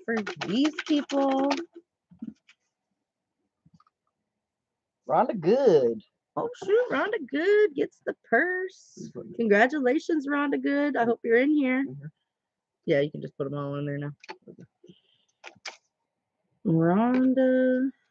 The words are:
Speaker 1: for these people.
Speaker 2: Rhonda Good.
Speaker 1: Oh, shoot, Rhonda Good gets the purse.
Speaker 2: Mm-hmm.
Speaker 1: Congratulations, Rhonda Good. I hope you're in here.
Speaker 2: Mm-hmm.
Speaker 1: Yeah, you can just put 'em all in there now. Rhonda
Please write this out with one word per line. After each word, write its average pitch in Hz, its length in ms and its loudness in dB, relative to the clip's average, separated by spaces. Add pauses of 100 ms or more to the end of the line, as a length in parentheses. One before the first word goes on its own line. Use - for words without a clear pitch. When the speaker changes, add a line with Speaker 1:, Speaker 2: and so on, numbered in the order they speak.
Speaker 1:
for 226 120 -6 (300)
these 269 280 -2 (120)
people. 277 640 -2 (3500)
Speaker 2:
Rhonda 208 320 0
Good. 160 640 4 (340)
Speaker 1:
Oh, - 120 -4 (160)
shoot, 453 280 2
Rhonda 392 260 -2 (120)
Good 392 440 2
gets - 320 -4
the - 80 -6 (140)
purse. 359 880 -2
Speaker 2:
Mm-hmm. - 200 -16
Speaker 1:
Congratulations, 254 920 2
Rhonda 285 340 -2
Good. 285 340 0
I 240 80 0
hope 226 200 0
you're 233 140 4
in 277 120 2
here. 269 380 2
Speaker 2:
Mm-hmm. 143 180 -14 (800)
Speaker 1:
Yeah, 160 140 2
you 147 100 -2
can 147 120 -12
just 151 160 -14
put 139 80 -4
'em 139 80 -8
all 143 220 -6
in 143 100 -6
there 143 120 -6
now. 143 140 -8 (2500)
Rhonda 254 1200 2 (220)